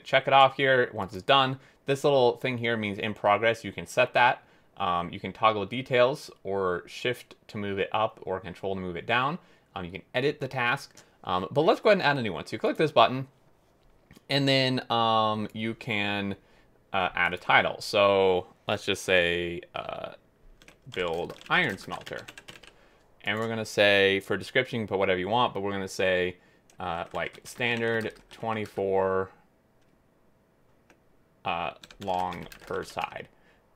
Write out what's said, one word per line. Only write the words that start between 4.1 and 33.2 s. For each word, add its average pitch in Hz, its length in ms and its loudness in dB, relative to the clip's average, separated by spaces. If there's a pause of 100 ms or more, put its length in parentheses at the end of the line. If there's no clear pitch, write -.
that. 127 300 2 (340)
Um, 87 340 -2
you 95 80 -12
can 95 140 -8
toggle 107 320 0
details 127 640 0 (140)
or 95 420 -2
shift - 480 -8 (140)
to - 100 -12
move 101 220 -4
it 90 120 -2
up 110 300 -2
or 92 180 -6
control 95 360 -8
to 95 60 -6
move 90 140 -8
it 85 120 -10
down. 127 320 -2 (380)
Um, 92 60 -8
you 87 80 -10
can 92 120 -14 (100)
edit 139 260 -2
the 139 80 -6
task. 131 480 -4 (300)
Um, 92 260 -2
but 143 120 2
let's 226 180 2
go 240 80 4
ahead 202 80 6
and 175 40 -4
add 143 160 2
a 135 40 -2
new 110 100 -4
one. 76 140 -8
So - 80 -12
you 110 60 -6
click - 180 -2
this 151 160 0
button, 127 340 4 (1040)
and 139 180 2
then, 131 420 2
um, 110 640 2
you 110 220 -6
can, 101 640 -4 (560)
uh, 92 200 0
add 87 200 0
a 90 40 -4
title. 120 440 2
So 98 680 4 (220)
let's 104 160 -4
just 98 180 -2
say, 87 560 2 (160)
uh, - 380 -10 (800)
build 85 440 -4 (120)
iron 151 280 0
smelter. - 480 -12 (1000)
And 104 120 -4
we're 113 120 -4
gonna 113 160 -6
say, 98 560 4
for 104 160 -4
description, 123 420 -2
you 107 60 -4
can 101 80 -6
put 98 40 2
whatever 95 220 2
you 90 80 -4
want, 113 260 0
but 98 60 -8
we're 101 140 -4
gonna 98 160 -6
say, 90 480 0 (420)
uh, 87 320 -6
like, 82 320 -8
standard 117 720 -2 (180)
twenty-four, 98 1000 -2 (2250)
uh, 85 280 -4 (300)
long 90 460 -6 (180)
per 92 200 -8
side. - 420 -10 (480)